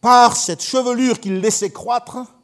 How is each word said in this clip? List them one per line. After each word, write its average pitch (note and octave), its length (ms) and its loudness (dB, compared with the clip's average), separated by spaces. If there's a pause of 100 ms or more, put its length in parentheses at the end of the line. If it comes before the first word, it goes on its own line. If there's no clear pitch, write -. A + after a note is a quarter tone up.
par A#3+ 360 6
cette - 260 -6
chevelure B3 580 -2
qu'il F#3+ 200 -4
laissait G3+ 300 -2
croître A#3+ 480 -8 (260)